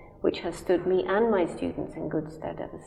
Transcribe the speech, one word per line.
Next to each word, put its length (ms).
which 180
has 160
stood 320
me 200
and 220
my 160
students 500
in 140
good 220
stead 280
ever 280